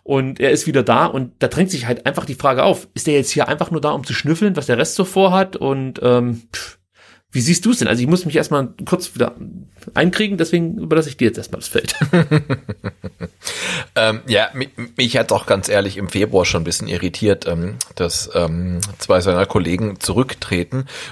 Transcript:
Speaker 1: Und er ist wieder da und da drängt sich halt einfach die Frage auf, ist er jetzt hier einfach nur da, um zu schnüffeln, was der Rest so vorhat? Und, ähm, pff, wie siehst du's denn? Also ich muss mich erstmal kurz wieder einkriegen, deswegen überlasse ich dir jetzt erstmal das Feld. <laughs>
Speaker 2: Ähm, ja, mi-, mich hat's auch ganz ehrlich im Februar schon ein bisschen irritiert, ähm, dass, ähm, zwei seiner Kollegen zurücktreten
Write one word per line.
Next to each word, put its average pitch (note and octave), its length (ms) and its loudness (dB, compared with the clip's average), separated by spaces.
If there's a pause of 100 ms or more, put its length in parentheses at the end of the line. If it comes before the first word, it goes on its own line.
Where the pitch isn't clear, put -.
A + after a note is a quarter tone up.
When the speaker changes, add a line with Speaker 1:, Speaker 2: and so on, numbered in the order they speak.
Speaker 1:
Und C3+ 360 -2
er C3+ 120 4
ist - 160 2
wieder C3+ 160 4
da B2+ 240 4
und C3 320 -4
da C3+ 80 2
drängt F3+ 240 2
sich A#2+ 160 -6
halt B2 180 -2
einfach - 200 -2
die - 100 -8
Frage C3+ 280 2
auf, - 300 2
ist - 140 -4
er D3 80 4
jetzt C3+ 160 2
hier C#3+ 160 2
einfach D3+ 240 -2
nur D#3 100 -2
da, D3 100 0
um C#3+ 120 -4
zu - 100 -8
schnüffeln, E3 420 0
was C#3+ 120 -4
der A#2+ 100 4
Rest C#3 160 0
so F#3+ 120 0
vorhat? F#3+ 500 2
Und, C3+ 480 -2
ähm, B2 400 2 (100)
pff, - 240 -12 (520)
wie B2+ 120 0
siehst E3+ 240 2
du's A#3 140 4
denn? A#2+ 100 2
Also A#2 120 2
ich B2 60 2
muss F3+ 180 2
mich D#3 120 0
erstmal C#3+ 360 0 (120)
kurz - 280 -4
wieder - 220 -2 (580)
einkriegen, F#3 440 2
deswegen E3 400 0
überlasse D#3+ 320 0
ich C3+ 80 -12
dir B2 80 2
jetzt G#2 120 0
erstmal - 220 -10
das - 100 -10
Feld. - 300 -2
<laughs> D#3 60 2 (1900)
Speaker 2:
Ähm, A2 320 2
ja, G#2+ 260 2
mi-, C3+ 160 -6 (260)
mich B2+ 220 0
hat's A2+ 140 0
auch G2 160 0
ganz G2 220 2
ehrlich G2 280 0
im F#2+ 120 -6
Februar G2 360 2
schon E2+ 160 0
ein D#2+ 40 -4
bisschen F2 220 -4
irritiert, F#2 600 -2
ähm, E2+ 300 -4 (180)
dass, - 400 -4
ähm, F2 440 0 (200)
zwei F#2 220 2
seiner F2 260 2
Kollegen G2 520 0
zurücktreten A2 840 -2 (260)